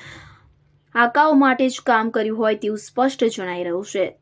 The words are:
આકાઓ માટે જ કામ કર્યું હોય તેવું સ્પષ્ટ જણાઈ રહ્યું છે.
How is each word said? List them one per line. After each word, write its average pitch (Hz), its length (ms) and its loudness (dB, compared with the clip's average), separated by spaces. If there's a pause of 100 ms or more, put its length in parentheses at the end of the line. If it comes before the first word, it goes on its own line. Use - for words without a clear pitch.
(960)
આકાઓ 285 400 4
માટે 269 340 4
જ - 180 -8
કામ 226 240 2
કર્યું 220 280 -2
હોય 220 160 0
તેવું 214 240 -6
સ્પષ્ટ 254 460 -2
જણાઈ 185 400 -4
રહ્યું 175 200 -6
છે. 190 220 -2 (160)